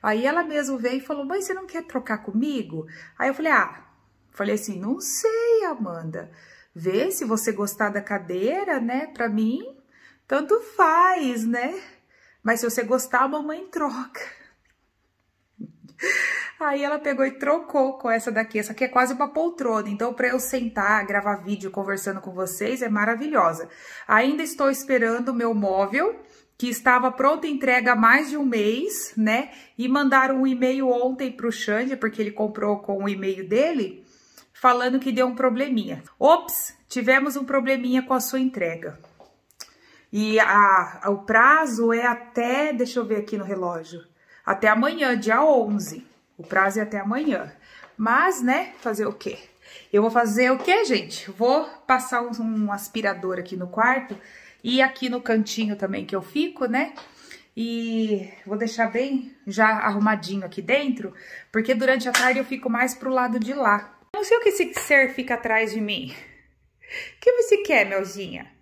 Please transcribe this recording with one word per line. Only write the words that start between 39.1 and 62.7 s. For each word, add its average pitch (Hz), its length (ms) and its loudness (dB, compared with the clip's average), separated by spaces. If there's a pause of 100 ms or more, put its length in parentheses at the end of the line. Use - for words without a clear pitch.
E 214 300 2
a, 190 680 4
o 202 100 0
prazo 233 760 4
é 233 140 0
até", 247 640 0
deixa 247 260 -2
eu 226 60 -2
ver 214 120 -2
aqui 208 200 -4
no 196 80 -6
relógio, 175 560 -6 (440)
"até 196 240 2
amanhã, 254 500 2
dia 226 260 4
onze." 208 600 2 (320)
O 170 40 -18
prazo 196 380 2
é - 20 0
até 208 160 -6
amanhã. 220 520 -2 (460)
Mas, 262 460 2
né, 277 380 0
fazer 214 260 -2
o 208 60 -2
quê? - 260 -10 (520)
Eu 208 120 6
vou 226 80 4
fazer 233 420 4
o 262 60 2
quê, 392 260 4
gente? 196 460 -2
Vou 262 340 2 (220)
passar 254 340 0
um, 240 100 -6 (120)
um 214 280 -2
aspirador 196 680 -4
aqui 180 180 -8
no 180 120 -8
quarto 247 460 0 (480)
e 254 200 2
aqui 262 260 0
no 247 140 -4
cantinho 214 540 0
também 196 280 -4
que - 100 -8
eu 190 60 -2
fico, 285 460 -4
né? 262 260 -2 (640)
E 226 760 -2 (140)
vou 208 140 -6
deixar 226 300 0
bem 262 460 -2 (120)
já 214 220 -4
arrumadinho 202 760 -2
aqui 180 160 -12
dentro, 240 540 -4 (360)
porque 226 240 0
durante 262 320 0
a 247 60 -4
tarde 247 260 2
eu 262 60 -2
fico 269 240 -8
mais 247 260 0